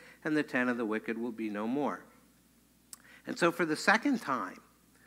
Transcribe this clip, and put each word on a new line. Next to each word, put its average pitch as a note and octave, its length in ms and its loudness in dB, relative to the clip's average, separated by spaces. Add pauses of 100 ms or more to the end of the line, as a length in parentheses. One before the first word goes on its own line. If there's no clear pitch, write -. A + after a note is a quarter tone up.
(240)
and D#3 120 2
the D3 60 4
tent B2+ 260 2
of A#2+ 100 0
the A#2+ 60 0
wicked A2 320 -2
will A#2+ 140 -4
be A2 180 -6
no G#2 200 -2
more." B2 360 -2 (1200)
And - 140 -8
so E3+ 140 4
for F3 120 0
the D#3 120 0
second A3+ 440 2
time, A#2 400 -2 (460)